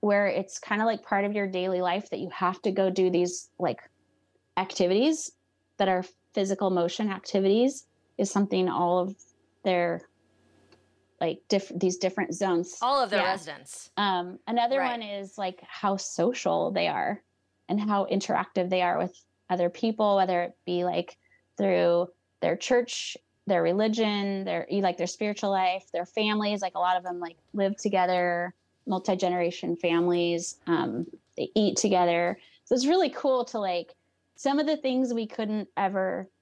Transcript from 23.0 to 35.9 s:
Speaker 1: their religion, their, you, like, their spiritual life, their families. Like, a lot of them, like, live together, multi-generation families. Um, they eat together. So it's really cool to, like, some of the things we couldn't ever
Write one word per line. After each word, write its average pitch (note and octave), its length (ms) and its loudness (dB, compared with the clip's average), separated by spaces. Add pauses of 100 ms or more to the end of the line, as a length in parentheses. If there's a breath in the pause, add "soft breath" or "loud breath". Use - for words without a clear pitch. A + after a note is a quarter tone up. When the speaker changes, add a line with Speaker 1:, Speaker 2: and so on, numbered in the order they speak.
Speaker 1:
their F3+ 160 2
religion, G3+ 800 0
their, F3 260 -4
you, G3 120 0
like, F3+ 160 0
their F3 100 -2
spiritual G#3 420 -4
life, F#3+ 420 0
their F3 140 -2
families. G#3 560 0
Like, F#3+ 140 -6
a F3+ 40 -6
lot F3+ 180 2
of F3+ 60 -4
them, F3+ 160 -8
like, E3+ 180 -10 (180)
live G3 200 0
together, F3+ 760 0 (320)
multi-generation F3+ 920 0
families. F3 920 0
Um, E3 400 -2 (280)
they - 200 -4
eat G#3+ 220 2
together. F3 600 2 (260 loud breath)
So - 100 2
it's B3+ 100 2
really E4 240 4
cool C4 360 0
to, - 140 -8
like, F3+ 360 -2 (400)
some C#4 240 0
of D4 80 2
the D4+ 100 2
things C4 380 0
we A3+ 100 -2
couldn't G#3+ 500 -4
ever F#3+ 540 -2 (120)